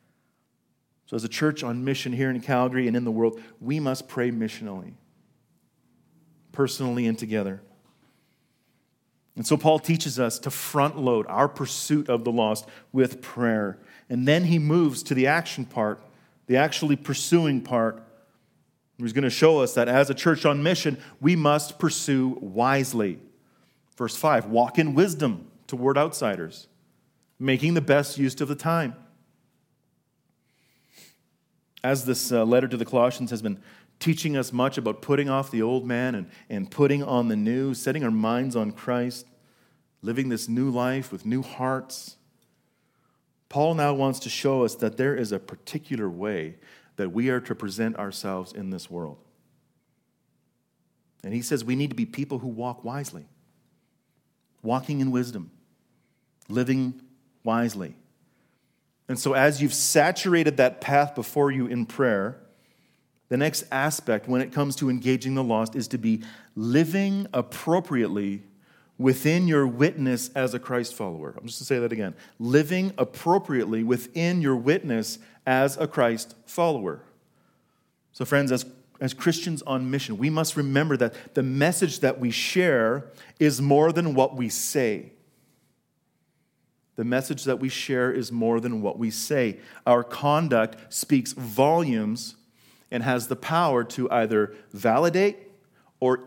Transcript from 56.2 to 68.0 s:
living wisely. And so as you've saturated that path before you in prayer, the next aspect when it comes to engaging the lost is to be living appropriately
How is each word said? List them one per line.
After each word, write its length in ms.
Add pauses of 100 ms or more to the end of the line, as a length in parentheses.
living 520 (420)
wisely. 520 (1120)
And 100
so 160
as 280
you've 120
saturated 840
that 240
path 340
before 340
you 180
in 180
prayer, 520 (920)
the 80
next 340
aspect 560
when 140
it 100
comes 260
to 120
engaging 460
the 80
lost 320
is 140
to 80
be 260 (320)
living 800
appropriately 1080 (540)